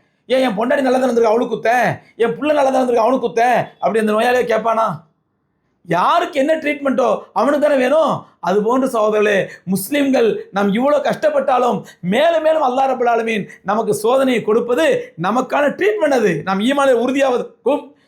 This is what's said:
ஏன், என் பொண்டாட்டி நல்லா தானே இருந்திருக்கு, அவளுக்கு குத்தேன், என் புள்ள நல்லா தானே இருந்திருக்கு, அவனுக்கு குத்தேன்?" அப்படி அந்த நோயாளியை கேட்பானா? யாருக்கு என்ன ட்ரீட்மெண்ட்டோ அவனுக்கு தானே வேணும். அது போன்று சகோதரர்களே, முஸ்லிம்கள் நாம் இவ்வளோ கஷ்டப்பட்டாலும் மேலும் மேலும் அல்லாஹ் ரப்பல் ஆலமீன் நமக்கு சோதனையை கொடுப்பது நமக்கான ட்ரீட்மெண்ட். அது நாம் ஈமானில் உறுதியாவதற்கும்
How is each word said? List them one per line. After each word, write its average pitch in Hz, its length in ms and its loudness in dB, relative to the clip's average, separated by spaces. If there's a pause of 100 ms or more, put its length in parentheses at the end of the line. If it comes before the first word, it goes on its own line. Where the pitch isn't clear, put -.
(260)
ஏன், 254 160 0
என் 240 160 -2
பொண்டாட்டி 269 240 0
நல்லா 254 160 2
தானே 254 140 0
இருந்திருக்கு, 233 120 2
அவளுக்கு 226 320 0
குத்தேன், 220 440 0 (160)
என் 233 140 0
புள்ள 247 240 -2
நல்லா 277 160 2
தானே 262 80 0
இருந்திருக்கு, 247 180 0
அவனுக்கு 233 320 0
குத்தேன்?" 226 360 0 (160)
அப்படி 214 200 -2
அந்த 214 120 0
நோயாளியை 240 360 0
கேட்பானா? 220 580 -2 (800)
யாருக்கு 269 540 0
என்ன 311 160 2
ட்ரீட்மெண்ட்டோ 269 640 -2 (140)
அவனுக்கு 277 340 0
தானே 285 120 2
வேணும். 254 460 0 (140)
அது 190 240 0
போன்று 254 240 0
சகோதரர்களே, 214 600 0 (160)
முஸ்லிம்கள் 247 880 0
நாம் 202 220 0
இவ்வளோ 269 220 2
கஷ்டப்பட்டாலும் 254 880 0 (160)
மேலும் 311 440 0
மேலும் 311 200 2
அல்லாஹ் 262 240 0
ரப்பல் 247 200 -2
ஆலமீன் 226 400 -2 (160)
நமக்கு 202 300 -2
சோதனையை 254 480 0
கொடுப்பது 240 800 0
நமக்கான 254 540 -2
ட்ரீட்மெண்ட். 349 380 0
அது 196 300 0
நாம் 190 160 -2
ஈமானில் 254 460 2
உறுதியாவதற்கும் 269 920 -2 (120)